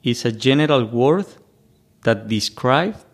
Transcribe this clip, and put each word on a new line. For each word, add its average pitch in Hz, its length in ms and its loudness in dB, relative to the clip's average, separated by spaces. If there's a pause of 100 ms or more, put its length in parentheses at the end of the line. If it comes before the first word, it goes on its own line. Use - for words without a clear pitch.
is 120 220 -2
a 117 80 0
general 135 520 2
word 131 420 0 (760)
that 110 260 -2
describes 131 840 -2